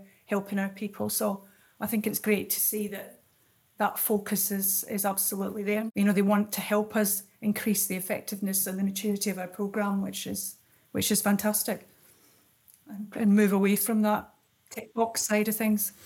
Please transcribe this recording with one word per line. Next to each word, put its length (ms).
helping 340
our 80
people. 420
So 360
I 80
think 180
it's 140
great 300
to 100
see 300
that 320
that 200
focus 540
is, 380
is 160
absolutely 580
there. 320
You 80
know, 80
they 100
want 320
to 80
help 360
us 260
increase 460
the 80
effectiveness 720
and 100
the 60
maturity 460
of 80
our 100
programme, 540
which 260
is, 280
which 200
is 100
fantastic, 640
and, 260
and 180
move 200
away 240
from 240
that 280
tick 240
box 280
side 260
of 80
things. 380